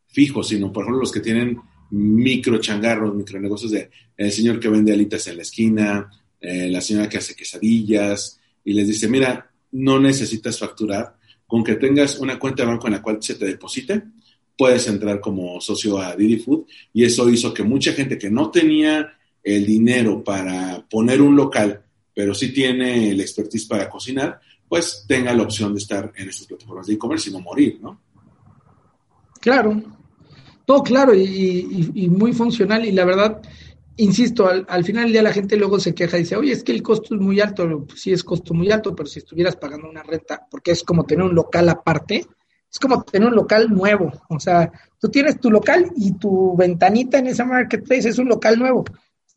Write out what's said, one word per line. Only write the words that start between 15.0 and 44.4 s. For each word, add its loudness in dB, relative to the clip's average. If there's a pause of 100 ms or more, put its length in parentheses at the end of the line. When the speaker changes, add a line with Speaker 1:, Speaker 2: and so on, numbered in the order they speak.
Speaker 1:
como -8
socio -2
a -8
Didi 2
Food", -2 (260)
y 4
eso 4
hizo 2
que -4
mucha 0
gente -4
que -8
no 0
tenía 2 (300)
el 0
dinero 2
para -6
poner 2
un 6
local, 2 (320)
pero -2
sí -6
tiene 0
el -2
expertise -8
para -4
cocinar, -8 (280)
pues -4
tenga 0
la 2
opción -4
de -4
estar -8
en -14
estas -16
plataformas -18
de -4
e-commerce -6
y -10
no -12
morir, -2
¿no? -18 (1400)
Speaker 2:
Claro. 2 (840)
No, 6
claro, 6
y, 6
y, -2 (140)
y 2
muy 2
funcional, 0
y -2
la 4
verdad, 2 (560)
insisto, 2
al, 0
al 0
final -2
del 0
día 4
la 4
gente 0
luego 2
se -2
queja -2
y 0
dice, -4
"Oye, 0
es -4
que -2
el -4
costo 0
es -2
muy 2
alto". -2
Pues -20
sí, -2
es 0
costo -6
muy 0
alto, -2
pero -10
si -16
estuvieras -2
pagando -14
una -18
renta, -10
porque -2
es -2
como 2
tener 0
un 0
local 2
aparte, -2 (440)
es -12
como 2
tener 2
un 2
local 4
nuevo, 2 (160)
o -4
sea, 2 (300)